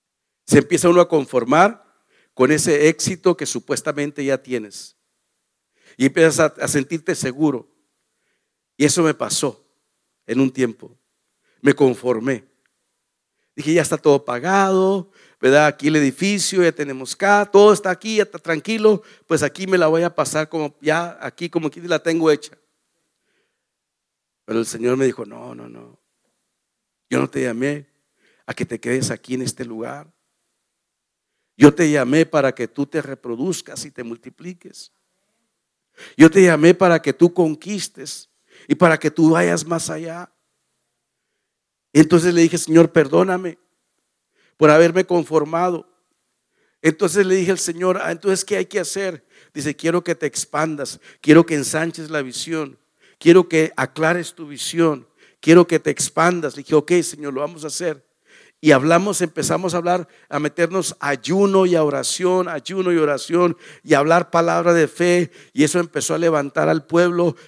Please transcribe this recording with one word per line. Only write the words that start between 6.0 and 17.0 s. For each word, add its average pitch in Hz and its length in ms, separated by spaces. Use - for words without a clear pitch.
empiezas 151 320
a, 156 260
a 139 40
sentirte 147 480
seguro. 135 520
Y 139 80
eso 160 180
me 160 100
pasó 120 540
en 113 140
un 131 140
tiempo. 127 440
Me 139 140
conformé. 123 800
Dije, 147 200
"Ya 165 80
está 156 160
todo 143 260
pagado, 190 840
¿verdad? 139 280
Aquí 143 220
el 156 80
edificio, 180 640
ya 170 100
tenemos 131 400